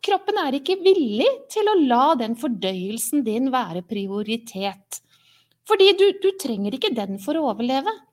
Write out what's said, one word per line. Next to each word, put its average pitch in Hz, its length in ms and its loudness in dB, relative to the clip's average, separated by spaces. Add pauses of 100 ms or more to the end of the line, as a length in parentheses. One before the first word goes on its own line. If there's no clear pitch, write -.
Kroppen 415 340 0
er 277 160 -2
ikke 359 240 -2
villig 330 480 4 (240)
til 415 160 2
å 427 140 4
la 247 220 4 (120)
den 226 240 -4
fordøyelsen 208 880 -4
din 233 260 -2
være 180 320 -4
prioritet. 202 1160 -6 (680)
Fordi 392 220 6 (100)
du, 392 60 6 (160)
du 381 80 4 (100)
trenger 208 380 -4
ikke 294 180 -2
den 196 240 -6
for 294 160 -4
å 320 140 -2
overleve. 254 420 -2 (200)